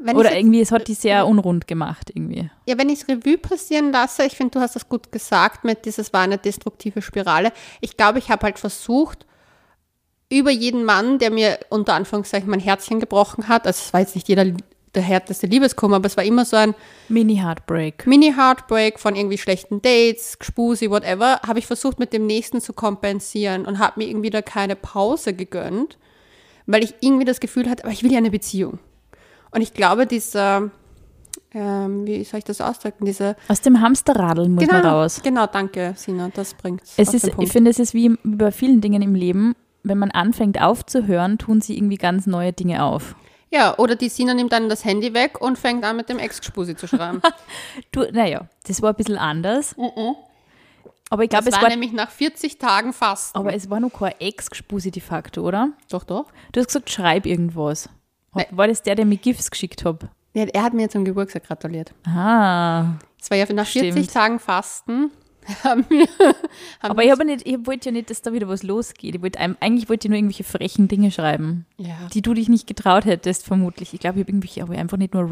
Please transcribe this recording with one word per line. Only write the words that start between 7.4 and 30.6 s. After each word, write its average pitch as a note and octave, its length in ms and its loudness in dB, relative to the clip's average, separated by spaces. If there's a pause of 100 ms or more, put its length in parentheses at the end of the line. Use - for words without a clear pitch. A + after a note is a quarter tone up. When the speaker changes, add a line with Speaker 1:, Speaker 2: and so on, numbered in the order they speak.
Speaker 1:
Ich - 160 -10
glaub, G#3+ 200 4
ich B3 140 -4
hab G#3 120 0
halt G#3 160 -2
versucht, - 680 -4 (1040)
über C4+ 200 4
jeden A#3+ 340 0
Mann, A3 340 4
der A3+ 120 4
mir A3 280 2 (100)
unter G#3+ 260 0
Anführungszeichen G3 540 -4
mein G3 120 0
Herzchen G3 400 -2
gebrochen G3+ 480 0
hat, A#3 180 2
also F#3 180 0
es - 80 -10
war F3+ 80 4
jetzt F#3 140 -2
nicht F3 140 -6
jeder F#3+ 180 6 (480)
der F#3 80 0
härteste F#3 440 -2
Liebeskummer, G#3+ 500 4
aber F#3+ 100 0
es G3 120 -2
war F#3 60 0
immer A#3 200 4
so A#3 120 0
ein G#3+ 180 4 (340)
Speaker 2:
Mini-Heartbreak. F#3 1000 0
Speaker 1:
Mini-Heartbreak C4 920 4
von G#3 160 0
irgendwie G3+ 220 -2
schlechten G3+ 420 -4
Dates, A#3 580 2
Gspusi, A#3 520 -2
whatever, G#3 560 2
hab A3 100 -2
ich A3+ 100 -4
versucht, B3 320 -4
mit A#3+ 140 -2
dem G#3+ 140 0
nächsten A3 340 -2
zu - 140 -12
kompensieren G3+ 880 -4
und G3 140 -6
hab - 180 2
mir G#3+ 100 -4
irgendwie G#3+ 240 -4
da G#3+ 120 -2
keine G3 340 -4
Pause G#3 580 -2
gegönnt, F#3 600 -6 (720)
weil A3 180 2
ich G#3+ 160 -8
irgendwie C4 240 4
das B3 160 -2
Gefühl A#3+ 300 -4
hatte, B3 140 -6
aber A3+ 80 -6
ich G3+ 100 -8
will B3 100 4
ja B3+ 60 4
eine A3+ 120 2
Beziehung. F#3+ 480 -4 (720)
Und A3+ 120 0
ich G#3+ 100 -4
glaube, G#3 340 2
dieser, G3+ 640 -2 (840)